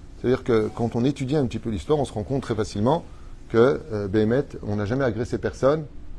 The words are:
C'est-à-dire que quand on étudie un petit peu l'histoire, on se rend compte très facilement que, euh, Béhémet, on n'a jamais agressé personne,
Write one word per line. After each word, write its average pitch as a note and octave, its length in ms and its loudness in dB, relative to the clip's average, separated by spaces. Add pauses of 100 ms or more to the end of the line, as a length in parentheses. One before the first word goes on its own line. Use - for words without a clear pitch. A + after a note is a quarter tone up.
(160)
C'est-à-dire A#2+ 280 0
que A2 280 2
quand A#2 220 -2
on A#2+ 100 2
étudie C#3 300 0
un D3+ 120 4
petit G#2+ 120 -4
peu - 100 -6
l'histoire, A2 300 0
on C#3 60 0
se - 80 -6
rend G#2+ 100 -4
compte C3 200 -2
très B2 120 -2
facilement G#2+ 480 2 (460)
que, B2 320 6 (120)
euh, G#2 140 -4
Béhémet, A2 380 2 (180)
on G#2 140 -2
n'a G#2 80 0
jamais B2+ 180 0
agressé A#2 360 -2
personne, C#3+ 460 2 (340)